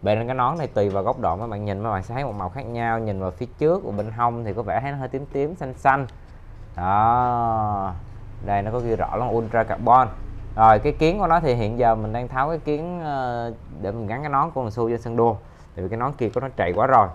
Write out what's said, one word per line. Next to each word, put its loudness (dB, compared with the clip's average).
Vậy 2
nên -2
cái -2
nón 0
này -4
tùy 2
vào 0
góc 0
độ 0
mấy -6
bạn -6
nhìn, -2
mấy -4
bạn -2
sẽ -10
thấy -4
một -4
màu -4
khác -10
nhau. -2
Nhìn -4
vào -2
phía -8
trước 2
và -6
bên -4
hông 0
thì -4
có -4
vẻ 0
thấy -6
nó -6
hơi -6
tím -6
tím, -4
xanh -8
xanh. 2
Đó. 2
Đây, 0
nó -2
có -2
ghi 0
rõ -2
là 0
Ultra 0
Carbon. 6
Rồi, 8
cái 0
kiến 2
của 2
nó 4
thì 2
hiện 0
giờ 6
mình -4
đang -4
tháo 0
cái -2
kiến, -4
ờ, -4
để -4
mình -6
gắn -4
cái -4
nón 2
của -4
Hồng -4
Su 0
trên -2
sân -6
đua. 4
Tại -6
vì -4
cái -4
nón -2
kia 0
của -2
nó -6
trầy 0
quá 2
rồi. 8